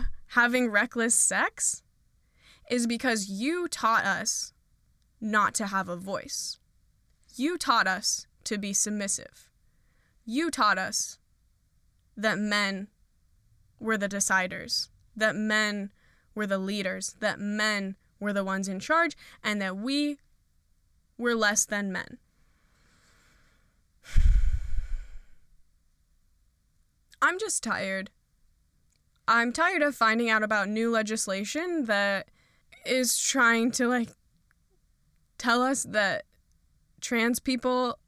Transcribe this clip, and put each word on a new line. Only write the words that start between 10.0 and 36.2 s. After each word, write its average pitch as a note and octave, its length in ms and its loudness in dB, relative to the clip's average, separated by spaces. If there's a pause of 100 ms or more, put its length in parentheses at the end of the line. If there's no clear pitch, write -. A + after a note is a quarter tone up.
You C#4+ 260 -2
taught G#3 260 4
us - 420 -4 (960)
that G#3 220 0
men G3+ 500 -2 (920)
were A3 180 0
the G3+ 100 -2
deciders, F#3+ 840 -2 (260)
that G#3+ 200 0
men G#3 560 -2 (420)
were G#3+ 140 -4
the G3 100 0
leaders, F#3+ 600 -6
that G#3 200 -2
men G#3 560 -2 (240)
were G3+ 140 -4
the G3+ 100 0
ones F#3+ 240 -4
in F#3+ 120 -6
charge, E4 360 2 (280)
and G#3 180 -2
that F#3+ 160 -6
we C#4+ 400 -2 (1000)
were A#3 180 0
less G#3+ 300 2
than G3+ 260 -4
men. - 260 -8 (1900)
<sighs> - 160 4 (3000)
I'm E4+ 180 2
just G#4+ 240 -4
tired. F#3+ 460 -4 (1160)
I'm A#3 240 4
tired E4+ 300 2
of D4 140 2
finding A3+ 340 2
out A3 140 2
about G#3 260 0
new A3+ 220 0
legislation A3 920 -2
that G3+ 440 0 (560)
is B3 320 0
trying A#3 540 2
to, A#3+ 160 0
like, A#3+ 220 0 (1300)
tell A#3+ 240 0
us C4 220 0
that G3 420 0 (760)